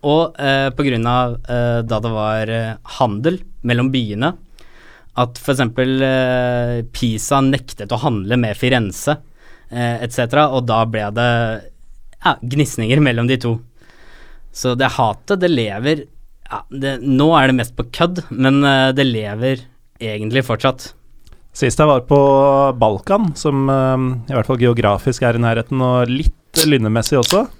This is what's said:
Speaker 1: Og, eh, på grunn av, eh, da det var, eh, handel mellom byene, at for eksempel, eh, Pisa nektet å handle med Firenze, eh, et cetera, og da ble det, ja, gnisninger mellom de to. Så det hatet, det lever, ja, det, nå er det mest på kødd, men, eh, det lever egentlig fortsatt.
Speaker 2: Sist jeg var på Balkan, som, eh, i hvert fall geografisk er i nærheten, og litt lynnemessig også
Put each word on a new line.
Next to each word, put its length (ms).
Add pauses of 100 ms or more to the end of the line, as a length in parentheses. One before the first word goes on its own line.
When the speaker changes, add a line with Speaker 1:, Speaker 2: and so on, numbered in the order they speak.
Speaker 1:
Og, 340
eh, 320
på 160
grunn 200
av, 280 (140)
eh, 340
da 180
det 120
var, 360
eh, 260 (100)
handel 560 (240)
mellom 280
byene, 440 (800)
at 220
for 140
eksempel, 500
eh, 800 (100)
Pisa 480
nektet 480
å 100
handle 400
med 180
Firenze, 600 (520)
eh, 320
et 100
cetera, 360
og 180
da 180
ble 280
det, 500 (640)
ja, 180
gnisninger 580
mellom 260
de 100
to. 240 (920)
Så 240
det 160
hatet, 480
det 100
lever, 540 (480)
ja, 80 (100)
det, 320
nå 300 (100)
er 60
det 80
mest 180
på 160
kødd, 400
men, 340
eh, 280
det 140
lever 520 (420)
egentlig 440
fortsatt. 480 (600)
Speaker 2:
Sist 260
jeg 100
var 140
på 760
Balkan, 560
som, 340
eh, 640
i 60
hvert 100
fall 120
geografisk 640
er 120
i 40
nærheten, 420
og 280
litt 440 (140)
lynnemessig 520
også 300 (120)